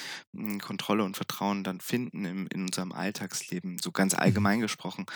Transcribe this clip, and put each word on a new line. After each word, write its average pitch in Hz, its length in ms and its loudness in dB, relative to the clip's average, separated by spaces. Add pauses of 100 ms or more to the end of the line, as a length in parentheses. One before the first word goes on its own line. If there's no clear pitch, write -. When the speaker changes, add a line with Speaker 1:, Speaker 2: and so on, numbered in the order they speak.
(340)
Speaker 1:
mm, 104 260 -4
Kontrolle 104 440 2
und 98 120 0
Vertrauen 101 480 0
dann 92 160 -2
finden 120 460 -2
im, 92 220 -4
in - 160 -2
unserem 92 280 -2
Alltagsleben, - 880 -4
so - 100 -4
ganz 95 220 4
Speaker 2:
Mhm. - 60 2
Speaker 1:
allgemein 101 420 6
gesprochen. 101 440 -4 (100)